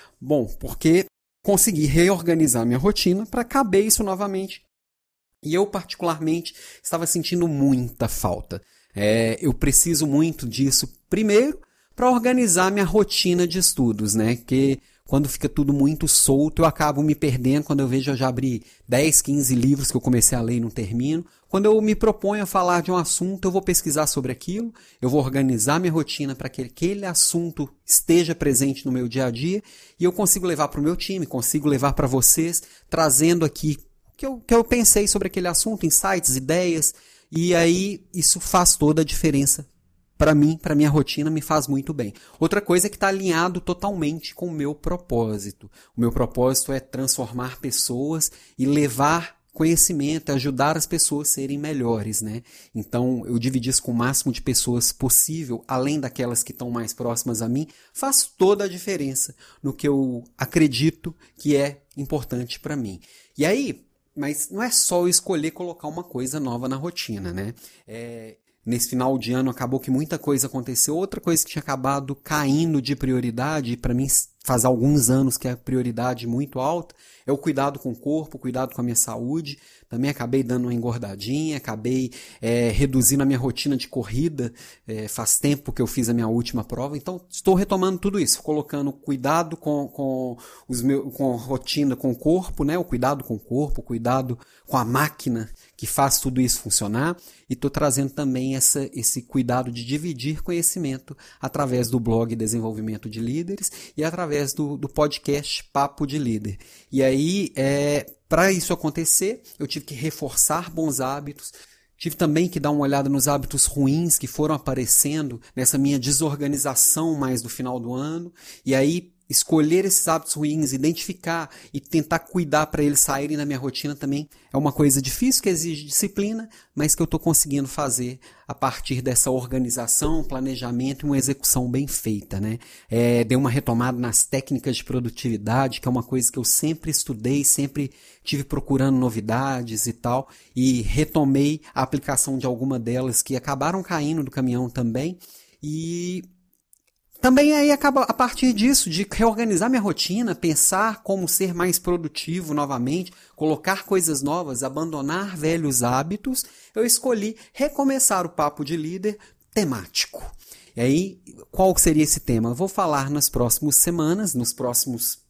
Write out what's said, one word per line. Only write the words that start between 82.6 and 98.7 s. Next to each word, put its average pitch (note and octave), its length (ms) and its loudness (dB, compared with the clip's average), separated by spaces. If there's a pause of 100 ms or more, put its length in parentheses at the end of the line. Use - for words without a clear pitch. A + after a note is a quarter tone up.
reduzindo C3+ 540 4
a - 20 4
minha C3+ 120 2
rotina C3 380 -2
de - 140 -6
corrida. A#2+ 640 -4 (340)
É, G#2+ 220 -8
faz - 280 -2
tempo C#3+ 360 0
que - 80 -2
eu A#2 60 0
fiz A#2+ 200 -2
a A#2 60 2
minha A#2 160 0
última A#2 340 -2
prova, C#3 340 -8
então F3+ 320 -10
estou - 240 2
retomando F#3 460 2
tudo G3+ 180 -2
isso, - 240 0
colocando C#3+ 520 -4
cuidado D3+ 640 -2
com, D3 320 -4
com C3 480 -6 (320)
os A#2+ 120 -4
meu, C3+ 300 0
com C3 220 0
a A#2+ 40 -4
rotina, C3 600 -2
com C3 140 -2
o A#2 40 -2
corpo, E3+ 480 0
né? D3+ 140 0
O F3 80 -2
cuidado B2+ 400 -2
com A#2 100 -6
o G#2 40 -6
corpo, C3 420 -2
o - 20 -8
cuidado B2 560 -2 (260)
com - 120 -2
a A#2+ 80 2
máquina B2 640 -2 (260)
que - 100 -12
faz - 340 2
tudo C3 200 -2
isso B2+ 220 0
funcionar, A#2 540 -2 (340)
e B2 60 -4
tô C#3 140 -2
trazendo C#3 400 0
também C3+ 460 -2
essa, C3+ 380 0